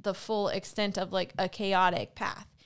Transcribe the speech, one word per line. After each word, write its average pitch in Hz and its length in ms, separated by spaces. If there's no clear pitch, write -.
the 196 120
full 208 340
extent 202 500
of, 185 140
like, 185 260
a 190 120
chaotic 185 680
path. - 320